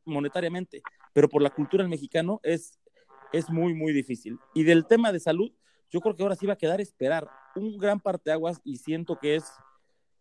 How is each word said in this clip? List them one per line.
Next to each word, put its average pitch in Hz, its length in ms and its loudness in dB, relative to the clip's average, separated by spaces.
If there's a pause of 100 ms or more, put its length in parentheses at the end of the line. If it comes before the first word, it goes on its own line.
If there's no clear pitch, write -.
monetariamente, 165 800 -4 (320)
pero 156 160 8
por 147 100 2
la - 100 2
cultura 151 320 0
del 180 80 -2
mexicano 165 520 -4
es, - 360 -4 (540)
es 160 160 -2
muy, 165 240 0
muy 156 220 -2
difícil. 120 440 -4 (140)
Y 160 120 2
del 165 220 6
tema 226 260 4
de 170 80 -2
salud, 175 300 0 (400)
yo 214 100 -4
creo 214 140 0
que 165 80 -4
ahora 196 140 0
sí 196 100 -6
va 202 80 0
a - 40 -18
quedar 175 240 0
esperar 156 480 -4 (240)
un 208 240 -8
gran 202 220 0
parteaguas, 170 640 -4
y 139 120 -10
siento 160 420 -6
que 147 180 0
es... 156 140 -6 (720)